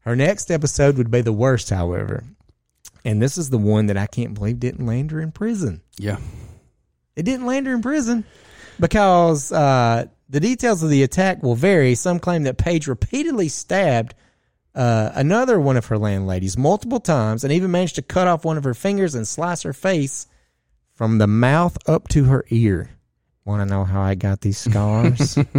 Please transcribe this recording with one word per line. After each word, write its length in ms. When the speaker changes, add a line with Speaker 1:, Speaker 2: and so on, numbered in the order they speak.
Speaker 1:
Her 160
next 340
episode 460
would 140
be 100
the 120
worst, 380
however. 540
And 180
this 160
is 120
the 80
one 280
that 100
I 100
can't 280
believe 240
didn't 280
land 240
her 100
in 120
prison. 500
Speaker 2:
Yeah. 200
Speaker 1:
It 80
didn't 220
land 200
her 80
in 80
prison 420
because, 720
uh, 540
the 100
details 420
of 80
the 120
attack 400
will 120
vary. 400
Some 260
claim 240
that 140
Page 280
repeatedly 640
stabbed, 680
uh, 400
another 440
one 180
of 100
her 120
landladies 600
multiple 420
times 440
and 80
even 180
managed 260
to 60
cut 260
off 160
one 140
of 60
her 100
fingers 400
and 120
slice 360
her 100
face 540
from 240
the 80
mouth 520
up 200
to 160
her 260
ear. 400
Wanna 220
know 180
how 180
I 140
got 260
these 160
scars? 800